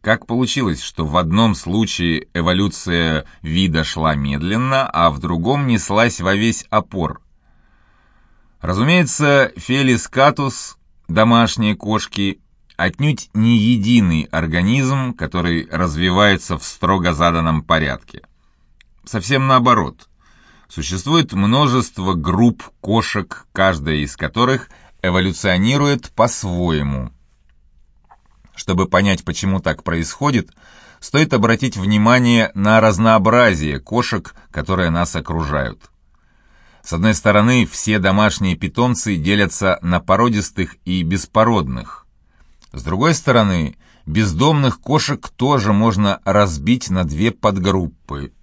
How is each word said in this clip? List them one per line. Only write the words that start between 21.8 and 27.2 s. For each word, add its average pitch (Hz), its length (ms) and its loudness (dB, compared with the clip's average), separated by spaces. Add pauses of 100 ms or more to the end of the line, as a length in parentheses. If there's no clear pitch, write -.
групп 90 480 2 (180)
кошек, 107 720 -4
каждая 80 440 0
из 76 200 -4
которых 123 540 -2 (320)
эволюционирует 95 1120 0
по-своему. 82 1000 -2 (1400)